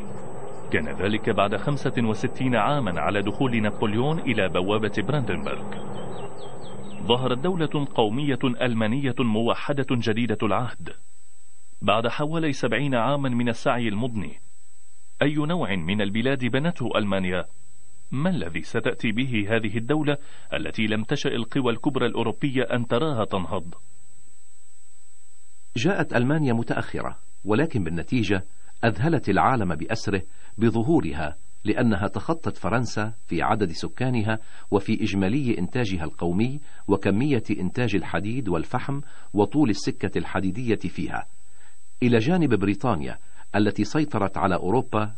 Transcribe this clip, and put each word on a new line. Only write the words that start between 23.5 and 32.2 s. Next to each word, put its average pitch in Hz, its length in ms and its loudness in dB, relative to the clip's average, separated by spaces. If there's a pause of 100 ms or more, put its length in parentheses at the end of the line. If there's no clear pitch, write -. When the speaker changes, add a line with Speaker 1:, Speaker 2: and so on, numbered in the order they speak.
Speaker 2:
جاءت 165 400 2
ألمانيا 135 360 4
متأخرة، 85 680 0 (260)
ولكن 107 400 2
بالنتيجة 90 600 2 (400)
أذهلت 131 440 2
العالم 98 460 4
بأسره 95 480 0 (360)
بظهورها، 107 800 2 (280)
لأنها 104 440 2
تخطت 107 480 0